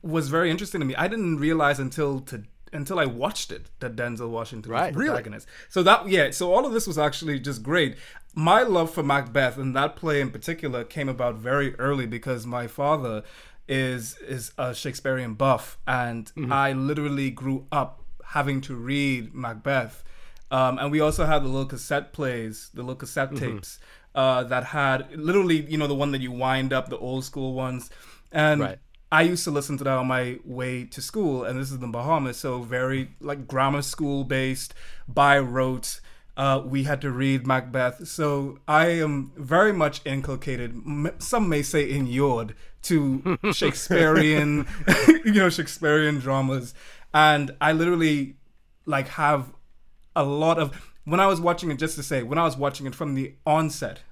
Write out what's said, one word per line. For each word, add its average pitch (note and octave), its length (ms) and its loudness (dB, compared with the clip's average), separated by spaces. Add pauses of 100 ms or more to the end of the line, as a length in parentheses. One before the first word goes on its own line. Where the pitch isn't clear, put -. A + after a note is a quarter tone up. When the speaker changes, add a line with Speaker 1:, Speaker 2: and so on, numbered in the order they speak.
Speaker 1:
was D#3+ 280 0
very E3 200 2
interesting F3 300 -2
to D3 60 0
me. C3 100 -2
I C3+ 120 0
didn't F#3+ 300 -2
realize D3 420 2
until C#3 420 -2
to, B2 220 -12 (280)
until D#3 280 -4
I D#3 60 4
watched C3 460 -4
it D2+ 180 -12 (100)
that A#2+ 160 -8
Denzel A#2+ 340 -6
Washington A2+ 420 -8
was A#2 100 0
Speaker 2:
Right. E3+ 120 -2
Speaker 1:
the C#3+ 60 -2
Speaker 3:
Really? C#4+ 120 0
Speaker 1:
protagonist. A2 360 -8 (220)
So F#3 140 2
that, G#3 240 6
yeah, F3 240 4
so F3 220 0
all B3 120 4
of C#4 80 -4
this A3 140 -2
was D#3+ 100 -4
actually D3 420 -2
just C3+ 240 -6
great. C#3+ 340 0 (360)
My F3 300 6
love F3 280 2
for E3 120 -4
Macbeth C3+ 540 0
and C3 180 -4
that C#3+ 200 0
play D3 260 0
in C3 100 -2
particular C3 520 -6
came C#3 260 -6
about B2 260 -2
very C3 400 -2
early C3+ 320 0
because A#2+ 400 -6
my A#2+ 200 -4
father B2+ 560 -2 (440)
is, B2+ 520 -2
is B2 380 -10
a B2+ 160 -4
Shakespearean B2+ 600 -4
buff, B2+ 420 0 (100)
and A#2+ 380 -2 (100)
Speaker 2:
Mm-hmm. C3 160 -4
Speaker 1:
I C3+ 220 2
literally C#3 560 -2
grew C3 420 -6
up C#3+ 320 -2 (240)
having C#3 340 0
to C3+ 140 -10
read B2+ 600 -2
Macbeth. B2 680 -4 (460)
Um, C3 300 2
and C#3+ 120 -2
we D3+ 80 2
also D3+ 260 4
had D3+ 180 6
the C#3 40 0
little C3+ 180 0
cassette C#3 480 -4
plays, A#2 600 -6
the - 80 -12
little B2+ 140 -8
cassette C3+ 360 -6
Speaker 2:
Mm-hmm. B2+ 240 -4
Speaker 1:
tapes, - 240 -14 (360)
uh, C3 300 4
that B2 200 -2
had C3+ 520 -2
literally, E3+ 520 2
you D#3 80 -2
know, D3+ 100 0
the C#3+ 80 0
one C#3+ 180 0
that C3+ 80 -2
you B2+ 100 -6
wind C3 420 0
up, C3 160 -2
the - 80 -8
old C3 260 -6
school C3 300 -6
ones. B2+ 360 -6 (420)
And D3+ 300 4
Speaker 2:
Right. F#2+ 180 -4 (320)
Speaker 1:
I D#3 100 8
used E3+ 220 2
to E3+ 80 -4
listen C#3+ 260 -2
to C#3+ 60 -8
that C3+ 140 2
on B2+ 100 0
my B2+ 360 -2
way B2+ 420 -6
to - 160 -14
school, C#3+ 420 -2
and B2+ 160 -4
this C3+ 120 -6
is C3+ 80 -8
the B2 80 -8
Bahamas, B2+ 500 -2
so B2 260 -4
very, C3 480 -2 (100)
like, C#3+ 260 -8
grammar C3+ 360 2
school C#3+ 400 -2
based, C3 500 -2 (340)
by C#3 320 6
rote. C3 600 -2 (340)
Uh, C3+ 300 2
we C3+ 200 0
had C#3+ 160 0
to C#3+ 100 -2
read C3 340 0
Macbeth, B2+ 600 0
so C#3+ 500 -2 (100)
I D#3 200 6
am D3+ 500 0
very E3 340 4
much D#3 320 0
inculcated, C3+ 680 -4
m-, D3 460 -4
some A3 280 2
may D3+ 140 2
say C#3+ 280 0
inured, B2+ 640 0 (280)
to D3 600 2
Speaker 2:
<laughs> G3+ 100 0
Speaker 1:
Shakespearean, D#3 1120 4 (220)
<laughs> - 200 6 (180)
you G#3+ 80 4
know, G3 160 6
Shakespearean D3+ 680 2
dramas. C3+ 540 -2 (400)
And D3+ 480 6
I D3+ 120 6
literally, D#3+ 640 2 (500)
like, C#3 220 0
have C#3+ 440 2 (600)
a D#3+ 80 2
lot D3+ 340 2
of, D3 180 -2 (300)
when F3 140 2
I G3 80 8
was F#3+ 120 4
watching E3+ 300 0
it, C#3+ 80 -2
just D#3 200 -4
to C#3+ 60 -8
say, C3 200 -2
when C3+ 160 -2
I E3+ 40 4
was C#3+ 140 0
watching C#3 300 -4
it C3 80 -8
from D3 180 -4
the C3+ 220 -4 (100)
onset D3+ 540 0 (120)